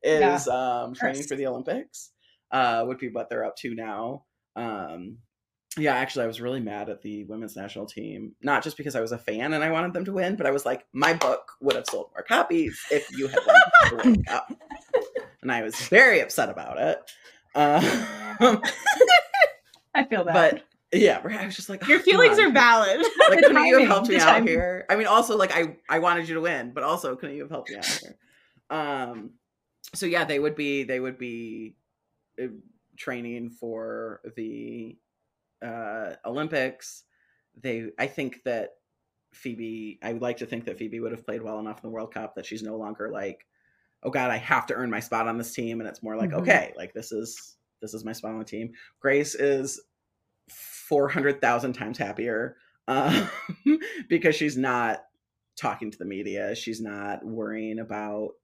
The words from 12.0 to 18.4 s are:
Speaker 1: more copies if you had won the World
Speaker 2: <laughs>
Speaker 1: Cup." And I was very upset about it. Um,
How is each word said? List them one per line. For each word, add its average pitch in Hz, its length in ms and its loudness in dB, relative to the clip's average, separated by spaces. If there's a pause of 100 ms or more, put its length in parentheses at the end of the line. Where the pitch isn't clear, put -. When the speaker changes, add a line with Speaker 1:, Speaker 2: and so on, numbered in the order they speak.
Speaker 1:
more 92 100 -10
copies 170 680 0
if - 220 0
you - 180 -4
had - 160 2
won 622 100 8 (320)
the - 80 -2
World 226 260 6
Speaker 2:
<laughs> - 60 -2
Speaker 1:
Cup." - 200 -4 (920)
And 127 100 -4
I 117 100 -2
was - 260 -8
very 220 340 8
upset 113 280 -2
about 80 300 -10
it. 151 320 -2 (440)
Um, 147 280 6 (580)